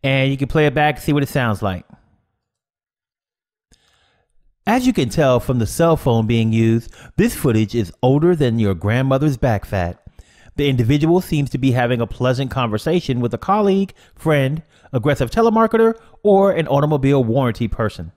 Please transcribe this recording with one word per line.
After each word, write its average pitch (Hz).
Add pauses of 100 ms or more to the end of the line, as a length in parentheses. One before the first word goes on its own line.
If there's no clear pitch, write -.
And 135
you 139
can 135
play 151
it 135
back 151
and -
see 151
what 143
it 131
sounds 120
like. 92 (2750)
As 247
you 254
can 147
tell 127
from 127
the 110
cell 165
phone 113
being 113
used, 113 (240)
this 240
footage 110
is 107
older 147
than 120
your 101
grandmother's 131
back 113
fat. 87 (540)
The 143
individual 143
seems 143
to 139
be 127
having 120
a 117
pleasant 127
conversation 123
with 120
a 117
colleague, 196 (220)
friend, 147 (300)
aggressive 127
telemarketer, 226 (240)
or 196
an 160
automobile 139
warranty 117
person. 95